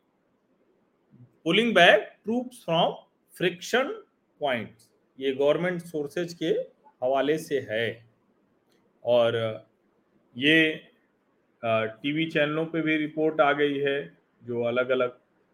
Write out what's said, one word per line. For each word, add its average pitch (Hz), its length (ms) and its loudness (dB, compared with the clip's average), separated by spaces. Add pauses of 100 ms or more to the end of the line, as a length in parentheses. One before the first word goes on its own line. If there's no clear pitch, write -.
(1500)
pulling 208 260 2
back 180 240 8
troops 247 580 -6 (140)
from 175 240 0 (480)
friction 185 440 -2 (580)
points।" 120 480 -6 (280)
ये 135 120 0
गवर्नमेंट 165 500 0
सोर्सेज 170 520 -8
के - 160 -6 (560)
हवाले 139 320 0
से 139 320 -4
है 110 400 -6 (920)
और 117 320 2 (1040)
ये, 156 500 2 (760)
अ, 110 200 2
टीवी 147 420 -4
चैनलों 156 400 -2
पे 165 160 -4
भी 156 160 0
रिपोर्ट 156 440 -2
आ 143 120 4
गई 143 240 0
है, 143 400 -4 (260)
जो 117 200 -6
अलग-अलग 123 540 -2 (360)